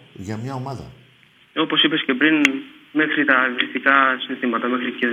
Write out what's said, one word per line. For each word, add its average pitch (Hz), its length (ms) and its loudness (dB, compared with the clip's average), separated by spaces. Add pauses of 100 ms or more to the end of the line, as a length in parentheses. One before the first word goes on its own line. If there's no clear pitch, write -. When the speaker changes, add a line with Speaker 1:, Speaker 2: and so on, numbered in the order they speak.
(140)
Speaker 1:
για 104 240 -10
μια 127 160 -8
ομάδα. 127 380 -10 (640)
Speaker 2:
Όπως 156 280 0
είπες 156 220 0
και 135 80 0
πριν, 151 280 2 (500)
μέχρι 151 340 2
τα 131 140 4
αγγλιστικά 127 800 2 (100)
συνθήματα, 123 400 -2
μέχρι 123 240 -2
και 123 220 -2